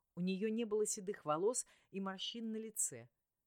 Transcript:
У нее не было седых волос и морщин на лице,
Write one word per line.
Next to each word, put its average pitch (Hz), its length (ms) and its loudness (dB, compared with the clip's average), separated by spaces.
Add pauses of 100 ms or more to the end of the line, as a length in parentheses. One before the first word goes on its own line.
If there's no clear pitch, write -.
(140)
У 175 60 -6
нее 190 280 2
не 226 160 0
было 214 220 2
седых 202 380 -4
волос 175 420 4 (240)
и 190 100 -4
морщин 196 520 -4
на 220 40 -2
лице, 214 520 -4 (380)